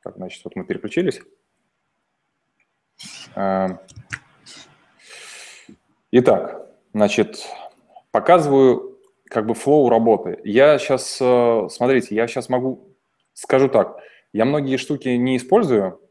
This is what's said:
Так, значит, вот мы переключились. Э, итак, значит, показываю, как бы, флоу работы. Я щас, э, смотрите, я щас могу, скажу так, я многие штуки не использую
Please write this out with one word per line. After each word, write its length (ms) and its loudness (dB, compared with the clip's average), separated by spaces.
Так, 140 -18
значит, 280 -16
вот 120 -14
мы 80 -10
переключились. 560 -6
Э, 340 -2
итак, 560 2
значит, 520 -2
показываю, 840 2
как 180 -2
бы, 80 -2
флоу 340 2
работы. 560 0
Я 340 4
щас, 420 -4
э, 500 2
смотрите, 440 -2
я 120 0
щас 220 -10
могу, 380 -6
скажу 360 0
так, 280 0
я 120 0
многие 320 -4
штуки 320 -6
не 280 -2
использую 600 0